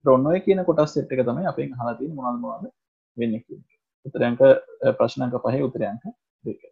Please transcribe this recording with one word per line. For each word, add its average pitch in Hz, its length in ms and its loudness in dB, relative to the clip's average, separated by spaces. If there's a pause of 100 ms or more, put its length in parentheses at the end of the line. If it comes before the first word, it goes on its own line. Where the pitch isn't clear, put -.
ඒත් 135 100 6
ඔන්න 135 160 2
ඔය 185 140 2
කියන 190 220 4
කොටස් 151 300 2
සෙට් 135 180 -4
එක 131 140 0
තමයි 170 220 -4
අපෙන් 143 260 -8
අහලා 120 220 -4
තියෙන්නේ 147 200 -8
මොනවද 120 240 -6
මොනවද 113 220 -10 (520)
වෙන්නේ 117 280 -4
කියන - 160 -18
එක. - 100 -20 (340)
උත්තරේ 123 240 -2
අංක, 120 120 0 (440)
අ, - 120 4
ප්‍රශ්න 123 280 0
අංක 123 100 -4 (100)
පහේ 131 220 0
උත්තරේ 113 260 -4
අංක - 100 -14 (420)
දෙක. - 160 -10 (100)